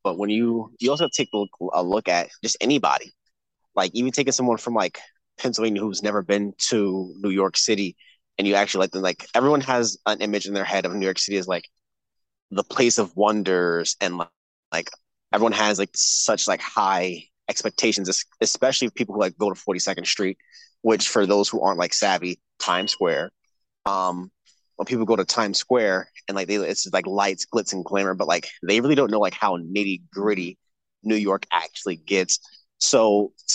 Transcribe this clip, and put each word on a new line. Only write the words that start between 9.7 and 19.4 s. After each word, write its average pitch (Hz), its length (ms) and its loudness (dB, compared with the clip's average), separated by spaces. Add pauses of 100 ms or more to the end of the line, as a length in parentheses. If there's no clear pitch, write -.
an 107 160 0
image 101 240 -2
in 101 80 -6
their 98 100 -2
head 95 220 0
of 90 80 -6
New 98 100 -2
York 95 140 0
City 101 180 -2
as, 92 120 -2
like, 90 200 -2 (840)
the 98 140 -2
place 120 340 2
of 98 180 -2
wonders, 92 840 2
and, 90 160 -2
like, 85 120 -6 (440)
like, 82 180 -4 (440)
everyone 110 180 2
has, 104 260 2
like, 98 160 -2
such, - 540 0
like, 92 120 0
high 92 640 -2 (240)
expectations, 104 600 -2
es-, - 160 -2 (160)
especially - 500 0
people 104 240 -6
who, 104 60 0
like, 95 160 0
go 101 140 0